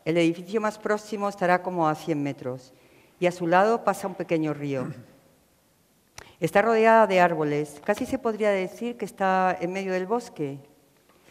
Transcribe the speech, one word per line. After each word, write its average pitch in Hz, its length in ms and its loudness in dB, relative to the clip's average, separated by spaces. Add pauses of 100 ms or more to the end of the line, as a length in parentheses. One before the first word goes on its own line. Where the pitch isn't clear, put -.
El 160 140 -2
edificio 170 420 0
más 214 200 -4
próximo 208 500 -4
estará 180 320 2
como 180 260 -2
a 156 60 2
cien 147 300 -4
metros, 131 500 -8 (460)
y 175 80 2
a 175 40 2
su 175 160 -8
lado 208 360 4
pasa 196 240 -2
un 185 80 -10
pequeño 156 380 -2
río. 139 380 -6
<clears throat> - 1500 -20
Está 185 240 2
rodeada 226 420 6
de 190 140 4
árboles. 151 640 2
Casi 208 220 -2
se 262 100 -4
podría 214 320 -2
decir 202 480 -4
que 214 80 -8
está 185 560 2
en 175 100 -2
medio 190 220 -4
del 185 140 -2
bosque. 160 520 -6 (720)